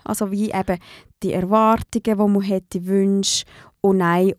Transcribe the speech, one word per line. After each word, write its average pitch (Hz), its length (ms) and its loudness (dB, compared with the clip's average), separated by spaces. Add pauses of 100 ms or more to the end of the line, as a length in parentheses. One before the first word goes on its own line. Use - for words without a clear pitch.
Also 208 260 -4
wie 202 220 -4
eben 190 260 -2 (460)
die 185 80 -2
Erwartungen, 220 720 0
die 220 120 0
man 202 340 2
hat, 190 140 -2 (100)
die 180 120 -6
Wünsche. 196 600 0 (340)
Und 196 200 2
nein, 180 400 2